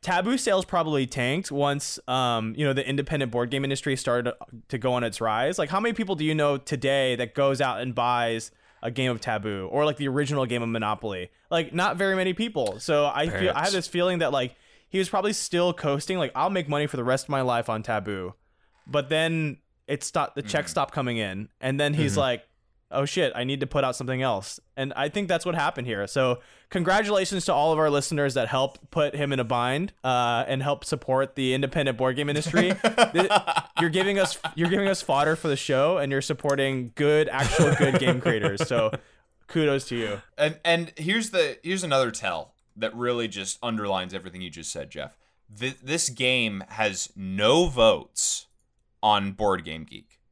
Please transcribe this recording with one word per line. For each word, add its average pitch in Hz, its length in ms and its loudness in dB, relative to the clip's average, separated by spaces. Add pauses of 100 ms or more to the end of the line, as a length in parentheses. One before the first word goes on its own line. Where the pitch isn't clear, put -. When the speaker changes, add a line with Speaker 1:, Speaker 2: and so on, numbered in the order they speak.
Speaker 1:
Taboo 185 360 0
sales 190 260 2
probably 156 440 0
tanked 135 440 -2
once, 143 560 -2
um, 120 480 0
you 151 100 -2
know, 139 60 2
the 127 160 0
independent 139 460 -2
board 120 160 0
game 135 160 -2
industry 139 320 -2
started 120 360 0 (360)
to 131 80 -4
go 123 160 0
on 123 100 2
its 113 160 -2
rise. 117 400 0
Like, 151 120 0
how 190 100 0
many 233 120 0
people 196 220 -2
do 151 80 -4
you 156 120 2
know 147 220 4
today 135 600 2
that 120 180 -4
goes 139 240 2
out 123 220 0
and 127 120 -4
buys 120 580 0 (320)
a 120 80 -4
game 127 180 0
of 117 100 -2
Taboo 104 520 -4
or, 143 140 2
like, 151 120 0
the 143 100 -4
original 139 380 0
game 120 160 -2
of 117 80 -4
Monopoly? 107 640 -4 (180)
Like, 165 240 0
not 180 240 0
very 190 180 2
many 185 180 0
people. 165 460 -4
So 147 340 2
I - 140 0
feel, 165 60 -4
I 104 120 0
have 185 100 2
Speaker 2:
Parents. 170 180 0
Speaker 1:
this 185 140 -2
feeling 175 320 0
that, 151 120 2
like, 127 240 -2 (320)
he 185 120 -2
was 185 100 0
probably 202 240 0
still 175 400 0
coasting, 160 460 -2
like, 143 160 0
"I'll 156 160 2
make 180 180 -2
money 147 160 2
for 147 100 -4
the 127 80 -2
rest 131 220 0
of - 40 -20
my 139 120 0
life 120 280 0
on 110 120 -2
Taboo." 101 540 -4 (500)
But 135 240 -2
then 160 480 0 (300)
it 143 160 -4
stopped, - 320 -2
the 139 80 -6
check 147 220 -2
Speaker 3:
Mm-hmm. - 40 -10
Speaker 1:
stopped 143 240 -2
coming 123 240 -2
in. 101 320 -6 (100)
And 135 200 -2
then 147 160 2
he's 147 160 2
Speaker 2:
Mm-hmm. 98 80 0
Speaker 1:
like, 127 240 0 (480)
"Oh 135 140 0
shit, 147 300 0
I 120 100 -4
need 135 160 -2
to 135 60 -4
put 139 160 0
out 127 120 0
something 127 260 -4
else." 113 380 -2 (180)
And 135 180 -4
I 143 140 -2
think 202 180 -4
that's 170 180 -2
what 175 100 -2
happened 151 320 -2
here. 101 200 -2
So 123 320 2 (300)
congratulations 190 760 0
to 185 80 2
all 147 200 4
of 156 60 2
our 156 100 4
listeners 143 460 0
that 120 140 0
helped 135 420 -2
put 147 240 0
him 143 180 -2
in 131 60 0
a 123 40 2
bind, 127 500 0 (100)
uh, 123 440 2
and 131 140 -2
help 143 240 -2
support 135 500 0
the 127 180 2
independent 135 440 0
board 127 200 2
game 143 120 -2
industry. 165 440 2 (200)
Speaker 3:
<laughs> 226 200 4
Speaker 1:
Th-, 180 160 2 (520)
you're 170 80 4
giving 190 300 0
us, 185 180 0 (180)
you're 170 140 2
giving 196 200 2
us 190 120 0
fodder 147 360 2
for 165 100 -4
the 143 100 2
show, 147 400 2
and 139 140 -2
you're 135 100 0
supporting 135 760 0
good, 151 340 4
actual 143 460 4
good 139 240 4
game 131 220 2
creators. 107 460 0
So 113 240 2 (560)
kudos 143 420 0
to 120 60 -4
you. 104 260 -4 (160)
Speaker 3:
And, 156 280 0
and 170 320 0
here's 208 340 -2
the, 160 320 0
here's 185 200 -2
another 135 280 2
tell 87 420 -6 (220)
that 110 200 -4
really 120 320 -2
just 98 360 -8
underlines 101 500 -2
everything 92 280 -12
you 90 80 -10
just 80 220 -12
said, 71 200 -10
Jeff. 71 260 -12 (420)
Th-, 127 240 -4
this 151 260 -2
game 120 600 0
has 104 460 -2
no 104 520 4
votes 113 800 2 (540)
on 101 300 2
Board 98 340 0
Game 80 180 -10
Geek. - 360 -20 (120)